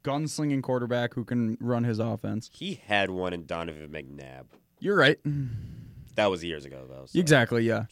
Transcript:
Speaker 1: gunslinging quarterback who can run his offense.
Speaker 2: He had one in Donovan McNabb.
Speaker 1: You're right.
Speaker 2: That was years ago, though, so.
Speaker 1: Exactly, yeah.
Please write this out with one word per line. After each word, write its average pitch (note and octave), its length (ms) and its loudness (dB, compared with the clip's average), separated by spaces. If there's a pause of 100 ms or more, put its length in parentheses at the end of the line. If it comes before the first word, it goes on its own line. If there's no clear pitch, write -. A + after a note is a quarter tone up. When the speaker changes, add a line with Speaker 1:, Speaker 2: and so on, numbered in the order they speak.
Speaker 1:
gunslinging D3 600 -2
quarterback A#2+ 500 0
who A#2+ 100 -4
can A#2 380 0
run A#2+ 240 2
his A2 140 2
offense. A2+ 520 -4
Speaker 2:
He F#3 360 -8
had G2+ 220 4
one F2+ 220 -2
in E2+ 140 -6
Donovan D#2+ 440 -6
McNabb. C2+ 580 -14 (320)
Speaker 1:
You're G3 180 0
right. C#3+ 200 6 (1000)
Speaker 2:
That G#2+ 140 4
was F2 140 -2
years D#2 220 -6
ago, C2+ 240 -14
though, C2 160 -16
so. - 120 -4
Speaker 1:
Exactly, C3 460 6
yeah. A2 280 2